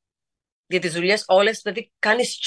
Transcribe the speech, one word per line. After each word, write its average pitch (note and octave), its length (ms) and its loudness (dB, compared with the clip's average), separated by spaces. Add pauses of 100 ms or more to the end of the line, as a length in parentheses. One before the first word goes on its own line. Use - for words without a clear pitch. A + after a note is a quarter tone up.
(680)
Για F3 140 -2
τις E3+ 120 -4
δουλειές F3+ 340 0
όλες, G3+ 360 4
δηλαδή G#3 360 -8
κάνεις A#3+ 480 0